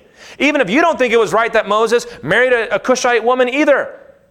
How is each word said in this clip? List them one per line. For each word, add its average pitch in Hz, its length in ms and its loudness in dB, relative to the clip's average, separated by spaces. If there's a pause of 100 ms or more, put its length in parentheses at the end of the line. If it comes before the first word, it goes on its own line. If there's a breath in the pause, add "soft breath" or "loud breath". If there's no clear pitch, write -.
(380 loud breath)
even 294 220 0
if 196 100 -2
you 254 100 2
don't 330 180 0
think 247 140 0
it 233 60 4
was 196 140 0
right 220 200 0
that 202 140 0
Moses 220 400 0 (160 loud breath)
married 233 300 0
a, 226 220 -2
a - 40 0
Cushite 240 460 -2
woman 247 240 0
either, 269 500 0 (320)